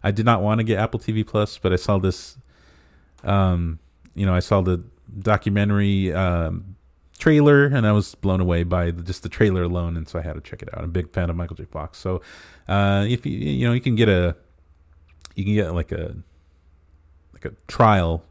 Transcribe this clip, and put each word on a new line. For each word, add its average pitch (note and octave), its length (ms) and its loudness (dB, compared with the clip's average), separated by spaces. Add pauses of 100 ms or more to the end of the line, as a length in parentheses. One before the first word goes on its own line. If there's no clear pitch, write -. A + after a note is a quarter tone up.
I G2+ 80 0
did G#2 120 -2
not A#2 160 4
wanna A2 220 0
get A2 160 0
Apple A2 220 -2
T - 100 -6
V A2 140 -2
Plus, - 340 -2
but F2+ 140 0
I F2+ 40 2
saw G2 220 0
this, - 400 -4 (880)
um, F2+ 560 0 (340)
you G2 100 -4
know, F#2+ 100 2
I F2+ 40 4
saw F#2+ 220 2
the F2+ 240 0 (340)
documentary, G2+ 960 0
um, F2 640 -2 (420)
trailer, D3 460 6
and C3 200 0
I G#2+ 60 4
was G#2 240 2
blown F#2 260 0
away F2 220 2
by F2 300 -2
the, E2+ 100 -10
just F2+ 220 -10
the F2 40 -10
trailer F#2 360 0
alone, F2 320 -4
and D#2 120 -8
so E2 120 -8
I - 20 -12
had D#2 120 -8
to E2 60 -12
check - 220 -18
it - 100 -14
out. - 60 -12
I'm E2 60 -10
a F2 80 -8
big F2 180 -4
fan F2 180 -4
of E2 60 -4
Michael E2+ 220 -8
J. - 80 -14
Fox, - 340 -14
so, F#2 220 -6 (480)
uh, G2+ 400 2
if A#2+ 180 -2
you, D2 100 -4
you C3+ 300 -2
know, A#2 60 2
you B2+ 80 0
can B2 160 0
get A2+ 120 4
a, F2 280 2 (960)
you G2+ 100 -8
can G#2 100 0
get, F2 200 0
like, E2+ 160 -4
a, E2 240 -8 (1200)
like, - 120 -20
a - 80 -10 (140)
trial F2+ 640 2